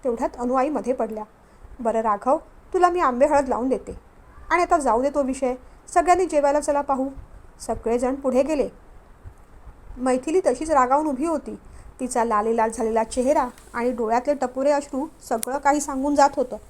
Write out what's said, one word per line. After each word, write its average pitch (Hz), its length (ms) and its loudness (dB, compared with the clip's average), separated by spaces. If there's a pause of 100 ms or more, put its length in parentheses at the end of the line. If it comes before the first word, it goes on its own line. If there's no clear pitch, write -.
तेवढ्यात 247 260 -2 (100)
अनुआई 254 300 0
मध्ये 240 240 -4
पडल्या. 220 300 -6 (560)
"बरं 226 220 0
राघव, 220 360 0 (360)
तुला 359 160 6
मी 349 100 0
आंबे 254 280 4
हळद 285 220 4
लावून 233 200 0
देते. 202 300 -4 (500)
आणि 339 120 4
आता 349 160 2
जाऊ 247 240 2
दे 277 80 0
तो 285 140 0
विषय, 262 320 -2 (380)
सगळ्यांनी 359 320 4
जेवायला 294 340 2
चला 285 220 0
पाहू." 269 280 -2 (500)
सगळेजण 240 560 -2
पुढे 262 280 0
गेले. 277 260 0 (1300)
मैथिली 262 420 0
तशीच 311 320 0
रागावून 277 360 2
उभी 277 180 -2
होती. 285 300 -4 (440)
तिचा 247 240 -2
लालेलाल 226 460 0
झालेला 226 340 -2
चेहरा 254 460 0 (240)
आणि 240 180 -2
डोळ्यातले 240 420 0
टपोरे 269 380 0
अश्रू 285 360 -2 (220)
सगळं 269 280 -4
काही 285 240 2
सांगून 285 340 -2
जात 285 200 6
होतं. 226 220 -4 (120)